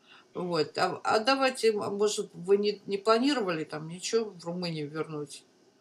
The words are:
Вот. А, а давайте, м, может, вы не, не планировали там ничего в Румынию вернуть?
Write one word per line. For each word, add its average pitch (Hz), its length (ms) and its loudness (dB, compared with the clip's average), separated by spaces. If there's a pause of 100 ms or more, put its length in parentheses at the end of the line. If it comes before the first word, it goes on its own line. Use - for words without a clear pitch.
(340)
Вот. 170 440 -2
А, - 260 0
а - 160 4
давайте, 262 520 2
м, 202 240 -2
может, 208 380 0
вы 180 240 4
не, 202 280 0
не 196 120 -2
планировали 220 640 2
там 156 240 -8
ничего 202 420 -2
в 170 140 -18
Румынию 170 460 -4
вернуть? 151 540 -8 (360)